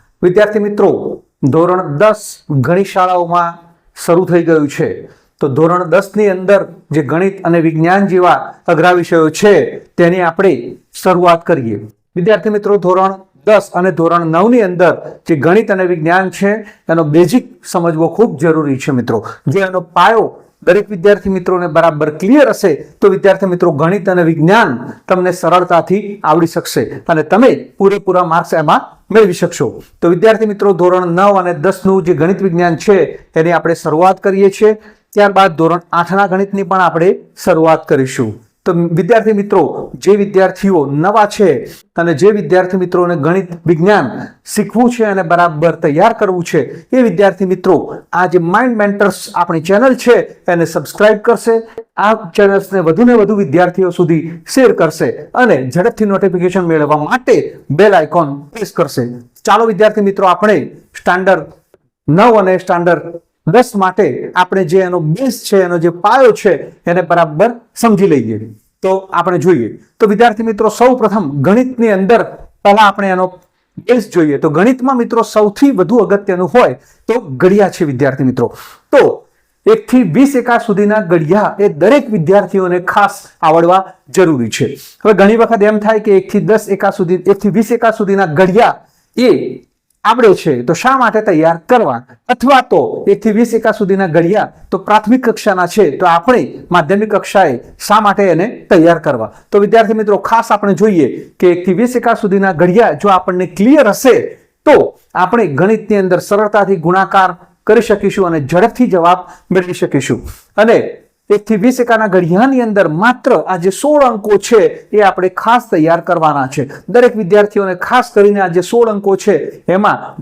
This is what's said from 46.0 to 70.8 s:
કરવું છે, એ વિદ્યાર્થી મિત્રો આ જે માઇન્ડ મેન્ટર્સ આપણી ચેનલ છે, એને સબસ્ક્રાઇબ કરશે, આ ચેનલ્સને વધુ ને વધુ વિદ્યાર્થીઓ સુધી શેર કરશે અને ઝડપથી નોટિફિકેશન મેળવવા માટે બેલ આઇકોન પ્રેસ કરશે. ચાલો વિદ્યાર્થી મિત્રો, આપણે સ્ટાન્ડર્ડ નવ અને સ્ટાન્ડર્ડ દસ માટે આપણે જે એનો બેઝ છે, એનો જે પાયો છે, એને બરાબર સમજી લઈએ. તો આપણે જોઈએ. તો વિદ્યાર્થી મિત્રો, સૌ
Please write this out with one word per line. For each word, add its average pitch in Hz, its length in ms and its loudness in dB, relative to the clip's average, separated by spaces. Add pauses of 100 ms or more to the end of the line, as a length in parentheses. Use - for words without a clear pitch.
કરવું 190 300 -2
છે, 170 180 -2 (320)
એ 262 80 4
વિદ્યાર્થી 196 440 0
મિત્રો 180 300 0 (380)
આ 180 140 0
જે 175 120 2
માઇન્ડ 220 380 -2
મેન્ટર્સ 202 400 -2 (180)
આપણી 226 260 -2
ચેનલ 208 340 2
છે, 240 200 2 (320)
એને 170 180 0
સબસ્ક્રાઇબ 196 640 0
કરશે, 226 280 0 (420)
આ 202 160 0 (240)
ચેનલ્સને 196 420 2
વધુ 165 240 0
ને 240 100 4
વધુ 214 220 0
વિદ્યાર્થીઓ 180 540 0
સુધી 165 420 -2 (220)
શેર 254 200 4
કરશે 156 360 -2 (260)
અને 233 220 2 (120)
ઝડપથી 214 360 -2
નોટિફિકેશન 185 560 -2
મેળવવા 151 420 0
માટે 240 320 0 (360)
બેલ 196 220 4
આઇકોન 156 400 0 (200)
પ્રેસ 220 180 -10
કરશે. 143 320 -4 (420)
ચાલો 220 200 2
વિદ્યાર્થી 214 360 0
મિત્રો, 196 260 0
આપણે 185 300 2 (420)
સ્ટાન્ડર્ડ 185 460 0 (640)
નવ 202 300 4
અને 185 200 2
સ્ટાન્ડર્ડ 170 640 -2 (260)
દસ 226 280 2
માટે 185 600 -2
આપણે 185 280 0
જે 170 160 0
એનો 180 200 -2
બેઝ 180 440 -4
છે, 202 200 0
એનો 175 140 -2
જે 170 120 0
પાયો 220 420 2
છે, 202 200 0 (360)
એને 175 140 0
બરાબર 170 480 0 (260)
સમજી 202 320 2
લઈએ. 117 300 0 (440)
તો 190 100 -2 (220)
આપણે 175 240 -2
જોઈએ. 143 420 0 (200)
તો 220 80 2
વિદ્યાર્થી 226 360 2
મિત્રો, 220 260 -2
સૌ 247 260 2